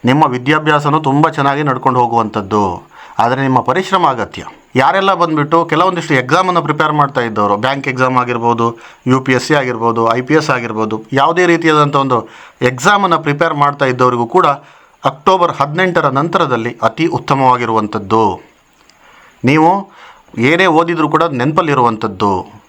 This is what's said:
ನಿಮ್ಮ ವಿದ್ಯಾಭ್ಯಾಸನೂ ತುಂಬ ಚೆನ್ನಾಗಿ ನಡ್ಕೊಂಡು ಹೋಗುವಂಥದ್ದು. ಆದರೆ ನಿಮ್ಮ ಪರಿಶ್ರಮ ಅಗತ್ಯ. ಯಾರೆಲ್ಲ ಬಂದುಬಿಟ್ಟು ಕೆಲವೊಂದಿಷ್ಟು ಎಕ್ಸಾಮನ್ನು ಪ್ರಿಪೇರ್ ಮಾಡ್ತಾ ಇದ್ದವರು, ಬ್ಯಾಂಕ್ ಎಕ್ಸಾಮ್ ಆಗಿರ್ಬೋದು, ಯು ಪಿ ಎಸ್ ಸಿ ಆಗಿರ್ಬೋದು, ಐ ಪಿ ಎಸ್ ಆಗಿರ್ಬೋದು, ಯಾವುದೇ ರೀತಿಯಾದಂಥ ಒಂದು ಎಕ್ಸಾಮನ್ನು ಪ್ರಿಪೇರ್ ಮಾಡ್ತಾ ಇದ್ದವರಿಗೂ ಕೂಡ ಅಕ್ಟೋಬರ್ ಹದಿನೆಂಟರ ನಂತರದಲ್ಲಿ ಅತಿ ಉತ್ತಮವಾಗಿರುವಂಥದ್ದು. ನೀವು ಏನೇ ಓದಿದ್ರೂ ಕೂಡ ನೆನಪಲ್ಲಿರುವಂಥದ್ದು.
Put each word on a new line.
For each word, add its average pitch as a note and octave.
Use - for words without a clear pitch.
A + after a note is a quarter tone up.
ನಿಮ್ಮ C#3
ವಿದ್ಯಾಭ್ಯಾಸನೂ D3
ತುಂಬ D3
ಚೆನ್ನಾಗಿ C#3
ನಡ್ಕೊಂಡು B2+
ಹೋಗುವಂಥದ್ದು. G#2+
ಆದರೆ B2
ನಿಮ್ಮ C3
ಪರಿಶ್ರಮ F3+
ಅಗತ್ಯ. A2+
ಯಾರೆಲ್ಲ F#3
ಬಂದುಬಿಟ್ಟು E3
ಕೆಲವೊಂದಿಷ್ಟು E3+
ಎಕ್ಸಾಮನ್ನು E3
ಪ್ರಿಪೇರ್ D3+
ಮಾಡ್ತಾ D3
ಇದ್ದವರು, G#2
ಬ್ಯಾಂಕ್ C3+
ಎಕ್ಸಾಮ್ C3
ಆಗಿರ್ಬೋದು, A#2
ಯು C3
ಪಿ C3
ಎಸ್ B2
ಸಿ D#3
ಆಗಿರ್ಬೋದು, A#2
ಐ B2+
ಪಿ C#3
ಎಸ್ D3+
ಆಗಿರ್ಬೋದು, A2
ಯಾವುದೇ E3
ರೀತಿಯಾದಂಥ D#3
ಒಂದು B2+
ಎಕ್ಸಾಮನ್ನು E3
ಪ್ರಿಪೇರ್ D3
ಮಾಡ್ತಾ C#3+
ಇದ್ದವರಿಗೂ B2
ಕೂಡ F3+
ಅಕ್ಟೋಬರ್ E3
ಹದಿನೆಂಟರ E3
ನಂತರದಲ್ಲಿ C3+
ಅತಿ -
ಉತ್ತಮವಾಗಿರುವಂಥದ್ದು. A2+
ನೀವು E3
ಏನೇ D#3+
ಓದಿದ್ರೂ E3
ಕೂಡ D#3+
ನೆನಪಲ್ಲಿರುವಂಥದ್ದು. B2